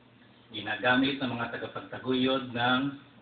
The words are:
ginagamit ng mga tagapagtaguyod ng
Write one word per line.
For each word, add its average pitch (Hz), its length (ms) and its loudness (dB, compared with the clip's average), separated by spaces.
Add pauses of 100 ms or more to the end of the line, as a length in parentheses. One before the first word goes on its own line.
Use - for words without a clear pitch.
(500)
ginagamit 123 720 2
ng 127 80 -2
mga 117 320 -6
tagapagtaguyod 127 960 -2
ng 127 400 2 (240)